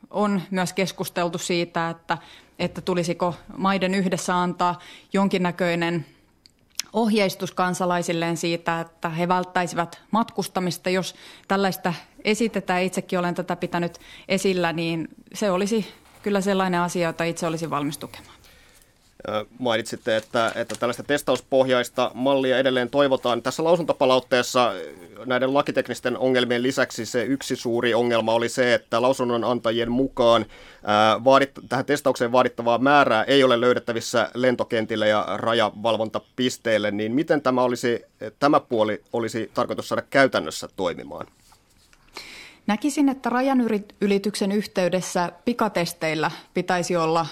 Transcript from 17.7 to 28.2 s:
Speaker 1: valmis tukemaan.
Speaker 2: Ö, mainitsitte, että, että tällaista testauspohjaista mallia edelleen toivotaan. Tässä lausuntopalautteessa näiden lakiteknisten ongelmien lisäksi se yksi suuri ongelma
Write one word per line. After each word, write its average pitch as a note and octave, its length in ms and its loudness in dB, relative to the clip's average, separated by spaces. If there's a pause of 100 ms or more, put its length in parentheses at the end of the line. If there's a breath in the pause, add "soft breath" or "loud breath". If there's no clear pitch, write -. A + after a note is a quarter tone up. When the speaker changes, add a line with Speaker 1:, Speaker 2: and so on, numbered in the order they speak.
Speaker 1:
valmis C#3+ 280 -4
tukemaan. - 420 -18 (880 soft breath)
Speaker 2:
Ö, G#2+ 180 -4 (120)
mainitsitte, A2+ 580 -2
että, A2 380 0
että A2 260 -6
tällaista A#2+ 220 -4
testauspohjaista B2+ 1120 0
mallia C3 440 2
edelleen B2 320 0
toivotaan. C3 520 2
Tässä C3 220 -4
lausuntopalautteessa C3 1080 2 (540)
näiden B2+ 280 0
lakiteknisten B2 640 0
ongelmien B2 440 2
lisäksi B2+ 440 -2
se A#2 180 -2
yksi C3+ 320 -4
suuri A#2+ 380 0
ongelma A#2 380 2